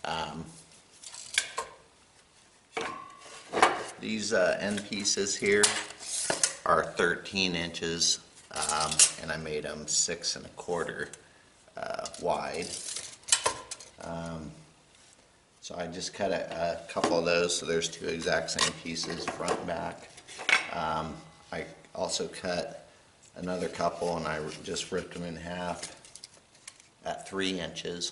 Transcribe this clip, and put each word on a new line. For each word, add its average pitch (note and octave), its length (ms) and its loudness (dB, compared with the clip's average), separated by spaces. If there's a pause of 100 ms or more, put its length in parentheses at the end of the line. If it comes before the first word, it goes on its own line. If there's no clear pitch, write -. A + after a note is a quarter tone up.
Um, D#2 400 -2 (3500)
these, G#2+ 320 0
uh, F2+ 280 6
end G2+ 300 0
pieces G2+ 460 2
here G3 260 8 (1040)
are E2 160 8 (140)
thirteen F#2 580 2
inches, E2+ 640 0 (320)
um, D#2 400 0 (320)
and D#2+ 80 -4
I D#2 60 0
made D2+ 280 -2
'em D2+ 220 -6
six - 480 0
and - 100 -10
a - 60 -14
quarter, D#2+ 580 -4 (680)
uh, - 300 -6 (140)
wide. D#2 460 -2 (1300)
Um, E2 500 -6 (1080)
so - 160 -10
I F2 100 -2
just E2+ 280 -6
cut F#2+ 180 2
a, E2 520 0
a - 80 -12
couple E2+ 240 4
of E2 80 4
those, F2 320 6
so - 80 -2
there's E2 240 2
two - 200 -4
exact E2 420 2
same E2 220 2 (100)
pieces, E2 420 -4
front - 320 0
and - 120 -4
back. E2+ 420 -4 (640)
Um, D#2+ 420 0 (380)
I E2+ 120 -4 (300)
also F2+ 320 0
cut - 640 -4 (480)
another F2+ 320 -2
couple, - 480 0
and D#2+ 100 -2
I D#2 140 0
r-, D2+ 100 -4 (140)
just - 260 -4
ripped F2+ 240 -2
'em F2 80 -6
in E2 140 -6
half F2 580 -4 (1120)
at - 240 -6
three F#2+ 320 0
inches. E2+ 520 -4